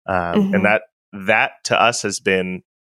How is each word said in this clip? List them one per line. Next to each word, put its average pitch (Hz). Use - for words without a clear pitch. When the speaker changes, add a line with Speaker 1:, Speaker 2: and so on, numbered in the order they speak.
Speaker 1:
Um, 95
Speaker 2:
Mm-hmm. 92
Speaker 1:
and 98
that, 107
that 107
to -
us 117
has 101
been 92